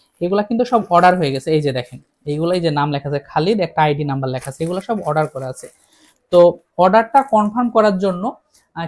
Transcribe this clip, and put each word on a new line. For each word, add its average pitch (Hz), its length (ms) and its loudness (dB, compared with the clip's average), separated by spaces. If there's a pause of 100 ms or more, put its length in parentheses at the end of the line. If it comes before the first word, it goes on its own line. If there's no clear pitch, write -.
(200)
এগুলা 190 240 -2
কিন্তু 233 220 -2
সব 240 240 0
অর্ডার 180 280 4
হয়ে 156 140 0
গেছে। 143 200 -4
এই 156 100 2
যে 139 120 0
দেখেন, 127 260 -8 (260)
এইগুলো 156 260 -2
এই 185 100 0
যে 165 100 0
নাম 147 200 -2
লেখা 139 180 -6
আছে 143 100 -4
খালিদ, 190 400 -2
একটা 165 220 -2
আইডি 151 220 0
নাম্বার 135 260 -4
লেখা 127 200 -8
আছে, 135 140 -10
এগুলো 180 180 -4
সব 214 200 -6
অর্ডার 151 260 -2
করা 131 200 -10
আছে। - 220 -14 (640)
তো 175 280 6 (180)
অর্ডারটা 220 460 4
কনফার্ম 220 460 0
করার 214 280 2
জন্য, 190 380 -4 (400)
আহ, 165 120 -8